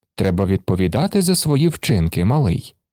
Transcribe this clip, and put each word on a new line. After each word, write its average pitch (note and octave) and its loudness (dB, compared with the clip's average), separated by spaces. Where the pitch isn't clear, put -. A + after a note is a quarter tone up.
Треба F#2+ 0
відповідати F#2+ 0
за F3+ 0
свої D3+ 0
вчинки, F2 0
малий, A#2 0